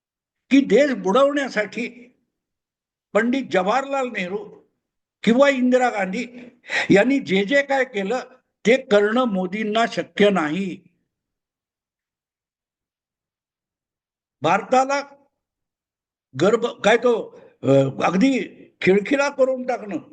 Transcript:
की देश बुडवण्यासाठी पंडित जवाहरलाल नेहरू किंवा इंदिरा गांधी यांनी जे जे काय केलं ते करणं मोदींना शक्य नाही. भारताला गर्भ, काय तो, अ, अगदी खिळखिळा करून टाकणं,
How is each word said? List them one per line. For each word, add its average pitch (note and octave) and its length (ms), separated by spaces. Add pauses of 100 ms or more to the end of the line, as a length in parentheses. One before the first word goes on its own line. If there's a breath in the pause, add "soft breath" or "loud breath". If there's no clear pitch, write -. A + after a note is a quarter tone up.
(500)
की C#4 100
देश C4 300
बुडवण्यासाठी A#3 1300 (960)
पंडित A#3+ 380
जवाहरलाल C4 560
नेहरू G3 540 (600)
किंवा B3+ 260
इंदिरा B3+ 420
गांधी G3+ 360 (640 loud breath)
यांनी A#3 280
जे F#3+ 260
जे C#4 180
काय C4+ 220
केलं A#3+ 360 (460)
ते A#3 100
करणं A3 480
मोदींना G#3 680
शक्य G3 380
नाही. E3+ 500 (3500)
भारताला B3+ 600 (1400)
गर्भ, A3 260
काय A3 300
तो, A#3 440 (220 loud breath)
अ, B2+ 60 (340)
अगदी G3 380 (400)
खिळखिळा G#3 480
करून C4 380
टाकणं, G3+ 300 (160)